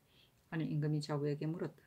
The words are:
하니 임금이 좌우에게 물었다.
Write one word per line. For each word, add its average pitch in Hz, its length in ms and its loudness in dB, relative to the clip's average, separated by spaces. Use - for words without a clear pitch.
하니 160 160 0
임금이 151 340 2
좌우에게 147 460 0
물었다. 165 400 -4